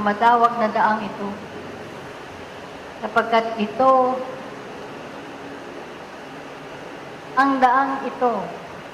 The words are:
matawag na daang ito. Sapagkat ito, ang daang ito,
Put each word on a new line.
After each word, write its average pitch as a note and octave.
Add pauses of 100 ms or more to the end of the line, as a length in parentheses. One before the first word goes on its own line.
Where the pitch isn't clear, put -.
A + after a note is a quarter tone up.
matawag A#3
na G#3+
daang G#3+
ito. G3+ (1700)
Sapagkat A3+
ito, B3+ (3250)
ang C4+
daang C4+
ito, A#3 (500)